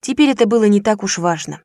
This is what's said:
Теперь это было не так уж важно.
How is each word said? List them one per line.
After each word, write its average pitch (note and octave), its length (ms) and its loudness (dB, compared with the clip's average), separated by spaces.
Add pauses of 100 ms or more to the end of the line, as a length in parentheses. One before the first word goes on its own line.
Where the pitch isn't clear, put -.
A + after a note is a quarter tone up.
Теперь C#4 300 2
это A#3+ 160 2
было A3 180 2
не G3+ 160 4
так G#3 220 -2
уж F#3+ 160 -6
важно. E3 460 -6